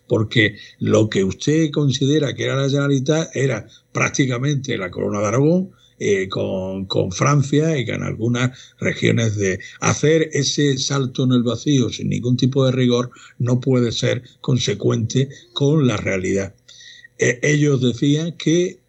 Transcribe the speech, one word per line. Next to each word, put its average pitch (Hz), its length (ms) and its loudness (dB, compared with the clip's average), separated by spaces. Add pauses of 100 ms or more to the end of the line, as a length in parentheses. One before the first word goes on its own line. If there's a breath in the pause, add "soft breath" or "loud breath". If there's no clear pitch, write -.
porque 107 520 0 (220 loud breath)
lo 107 300 2
que 98 140 0
usted 147 480 0
considera 143 640 0
que 117 80 -6
era 123 140 -2
la 139 100 0
Generalitat 139 640 0
era 123 320 -2 (280 loud breath)
prácticamente 127 840 -2
la 92 140 -6
Corona 101 300 -2
de 104 60 2
Aragón, 156 420 2 (280 soft breath)
eh, 98 300 0
con, 95 600 -4
con 98 260 -2
Francia 143 640 2
y 117 60 -4
con 98 180 -6
algunas 120 480 -2 (300 loud breath)
regiones 113 560 0
de 95 220 0 (200 loud breath)
hacer 156 540 2
ese 143 440 0
salto 139 460 -2
en 127 80 2
el 123 120 4
vacío 120 460 0
sin 101 200 -6
ningún 104 260 0
tipo 135 300 2
de 127 80 2
rigor 123 380 2 (280 loud breath)
no 123 220 0
puede 123 320 2
ser 127 300 -2 (180 loud breath)
consecuente 123 880 0 (240 loud breath)
con 143 340 2
la 110 80 2
realidad. 95 580 -2 (640 loud breath)
Eh, - 260 0
ellos 147 380 2
decían 147 560 0
que 175 520 0